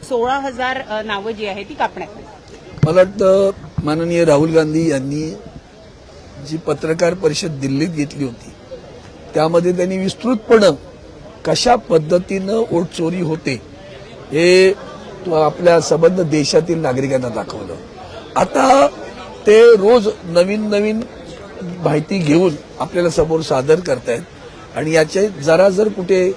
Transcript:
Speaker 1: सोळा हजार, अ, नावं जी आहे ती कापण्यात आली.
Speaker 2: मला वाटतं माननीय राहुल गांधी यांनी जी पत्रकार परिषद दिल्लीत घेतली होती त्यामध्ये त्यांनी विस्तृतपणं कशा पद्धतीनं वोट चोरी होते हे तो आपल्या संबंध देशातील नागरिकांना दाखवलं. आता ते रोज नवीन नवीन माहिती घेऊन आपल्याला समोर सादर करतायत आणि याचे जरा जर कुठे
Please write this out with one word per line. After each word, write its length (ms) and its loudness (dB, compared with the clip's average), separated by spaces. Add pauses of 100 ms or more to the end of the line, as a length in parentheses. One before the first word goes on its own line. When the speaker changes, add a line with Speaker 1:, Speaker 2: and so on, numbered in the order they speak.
Speaker 1:
सोळा 360 -2
हजार, 380 -6 (120)
अ, 120 -6
नावं 300 -6
जी 140 -8
आहे 180 -8
ती 100 -16
कापण्यात 440 -8
आली. 80 -20 (580)
Speaker 2:
मला 180 4
वाटतं 500 2 (320)
माननीय 420 0
राहुल 260 4
गांधी 380 2
यांनी 460 -4 (1120)
जी 80 -6
पत्रकार 560 -2
परिषद 360 -2
दिल्लीत 380 -2
घेतली 360 -6
होती 280 -12 (840)
त्यामध्ये 380 2
त्यांनी 260 -2
विस्तृतपणं 760 2 (760)
कशा 300 2
पद्धतीनं 760 -2
वोट 320 -2 (120)
चोरी 240 -4
होते 400 -6 (720)
हे 420 4 (520)
तो 80 -4
आपल्या 480 2
संबंध 400 2
देशातील 580 0
नागरिकांना 500 -2
दाखवलं. 460 -10 (600)
आता 520 4 (600)
ते 140 8
रोज 460 6 (160)
नवीन 460 0
नवीन 320 0 (600)
माहिती 560 -2
घेऊन 380 2 (240)
आपल्याला 300 -2
समोर 320 0
सादर 380 0
करतायत 420 -4 (540)
आणि 160 -4
याचे 360 0
जरा 420 2
जर 180 0
कुठे 500 0